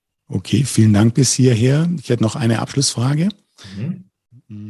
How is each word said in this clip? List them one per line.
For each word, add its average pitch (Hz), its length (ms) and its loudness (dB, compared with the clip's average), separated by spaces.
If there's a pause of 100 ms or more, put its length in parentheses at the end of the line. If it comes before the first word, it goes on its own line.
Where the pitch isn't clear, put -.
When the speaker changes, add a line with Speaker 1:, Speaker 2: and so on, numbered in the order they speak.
(280)
Speaker 1:
Okay, 101 360 -2
vielen 110 300 2
Dank 110 220 4
bis 135 180 2
hierher. 127 560 2 (100)
Ich - 100 -8
hätte 123 120 0
noch 113 140 -2
eine 117 240 -2
Abschlussfrage. 139 720 -2 (460)
Speaker 2:
Mhm. 180 360 -10 (580)